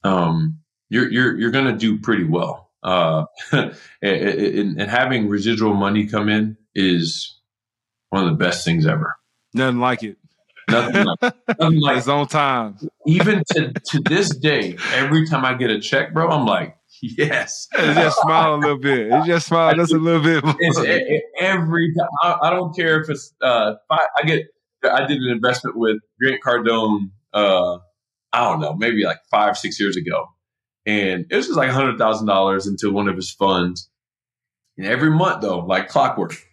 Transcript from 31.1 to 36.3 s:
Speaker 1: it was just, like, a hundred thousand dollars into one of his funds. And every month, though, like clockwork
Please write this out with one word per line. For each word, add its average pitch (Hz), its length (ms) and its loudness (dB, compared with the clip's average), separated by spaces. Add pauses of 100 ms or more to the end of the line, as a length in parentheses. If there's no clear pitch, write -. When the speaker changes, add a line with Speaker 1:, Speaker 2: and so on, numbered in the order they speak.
Speaker 1:
it - 60 -4
was 247 100 0
just, 311 120 -2
like, 131 120 2
a 127 40 -2
hundred 127 240 0
thousand 110 300 0
dollars 98 400 2
into 101 240 -2
one 101 160 0
of 95 80 -2
his 92 160 -8
funds. 90 580 0 (880)
And 95 80 -12
every 123 240 2
month, 170 320 2
though, 95 180 -2
like 92 280 -2
clockwork 104 480 0 (180)